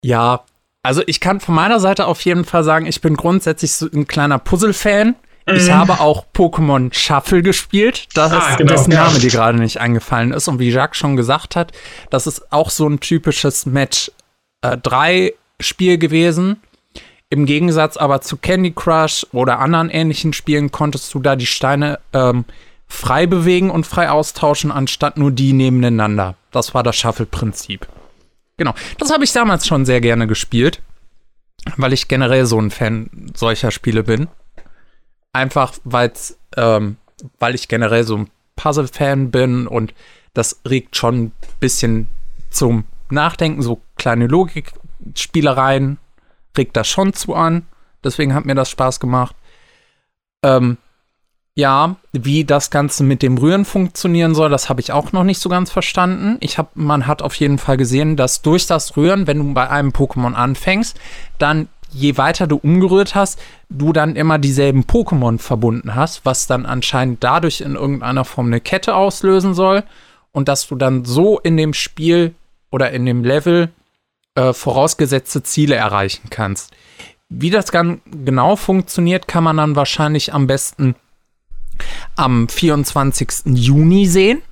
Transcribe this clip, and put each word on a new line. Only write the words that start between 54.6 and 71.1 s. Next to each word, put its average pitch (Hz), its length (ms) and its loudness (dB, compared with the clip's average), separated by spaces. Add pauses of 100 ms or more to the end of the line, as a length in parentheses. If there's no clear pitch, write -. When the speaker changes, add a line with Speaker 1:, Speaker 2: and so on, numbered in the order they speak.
Speaker 1:
habe 123 140 -2
ich - 100 -8
auch 143 220 -2
noch 185 100 2
nicht 190 160 0
so - 100 -6
ganz 180 220 -2
verstanden. 185 720 -2
Ich - 160 -6
hab, - 180 -6
man 147 320 0
hat 151 140 -2
auf - 140 -6
jeden 139 220 0
Fall 135 200 0
gesehen, 139 400 0
dass 127 240 0
durch 165 260 2
das 160 300 -2
Rühren, 180 300 2
wenn 147 120 0
du 143 140 -2
bei 127 160 0
einem 139 220 0
Pokémon 127 420 0
anfängst, 139 640 -2 (380)
dann 156 320 0 (220)
je 135 260 0
weiter 165 280 0
du 147 120 0
umgerührt 190 580 2
hast, 196 240 -2 (300)
du 151 240 0
dann 156 240 0
immer 156 200 2
dieselben 139 460 2
Pokémon 127 560 2
verbunden 113 560 -2
hast, 151 300 -4
was 131 200 -2
dann 123 200 -2
anscheinend 127 580 -2
dadurch 156 380 0
in 139 140 -8
irgendeiner 131 500 -4
Form 123 220 -4
eine 117 120 0
Kette 190 360 -2
auslösen 190 580 2
soll 190 300 2 (500)
und 139 160 0
dass 139 180 -2
du 143 80 -8
dann 131 300 0
so 165 340 2